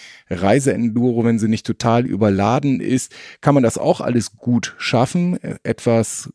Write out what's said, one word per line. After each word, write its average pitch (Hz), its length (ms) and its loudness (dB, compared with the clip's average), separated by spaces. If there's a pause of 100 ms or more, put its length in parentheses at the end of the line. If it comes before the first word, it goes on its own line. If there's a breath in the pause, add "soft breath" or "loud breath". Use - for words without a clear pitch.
(280 loud breath)
Reiseenduro, 117 960 0
wenn 117 140 2
sie 107 100 0
nicht 110 180 -2
total 117 380 0
überladen 110 760 0
ist, 113 340 -4 (260 loud breath)
kann 143 140 4
man 139 80 4
das 113 160 0
auch - 240 -2
alles 120 340 -2
gut - 400 -2
schaffen, 175 600 -2 (240)
etwas - 720 -2